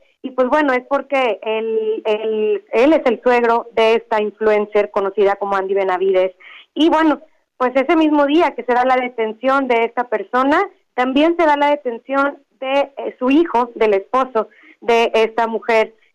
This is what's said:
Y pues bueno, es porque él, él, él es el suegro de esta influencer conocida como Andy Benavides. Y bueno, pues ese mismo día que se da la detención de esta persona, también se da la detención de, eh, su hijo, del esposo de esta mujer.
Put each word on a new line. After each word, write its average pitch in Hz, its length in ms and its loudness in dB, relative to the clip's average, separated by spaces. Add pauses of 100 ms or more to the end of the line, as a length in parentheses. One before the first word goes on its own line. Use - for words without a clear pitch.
(240)
Y 262 60 -10
pues 254 180 0
bueno, 294 240 2
es 247 160 -4
porque 269 540 -2
él, 220 640 -4
él, 214 680 -2
él 240 200 4
es 294 140 4
el 220 160 0
suegro 240 500 0
de 226 220 2
esta 226 280 -2
influencer 208 680 -2
conocida 196 420 0
como 202 220 -4
Andy 190 180 -2
Benavides. 190 560 0 (440)
Y 302 160 2
bueno, 311 300 2 (360)
pues 254 180 -2
ese 269 220 2
mismo 302 300 2
día 311 280 2
que - 80 -10
se 247 100 -2
da 240 120 2
la 254 100 2
detención 254 720 -2
de 233 160 0
esta 233 220 -4
persona, 262 600 -2 (300)
también 262 420 0
se 339 80 0
da 294 120 2
la 285 140 0
detención 277 680 -4 (220)
de, 277 380 -2
eh, 226 200 -10
su 254 120 -2
hijo, 269 440 0
del 214 200 2
esposo 233 540 -2 (320)
de 233 320 0
esta 226 360 0
mujer. 220 440 -2 (220)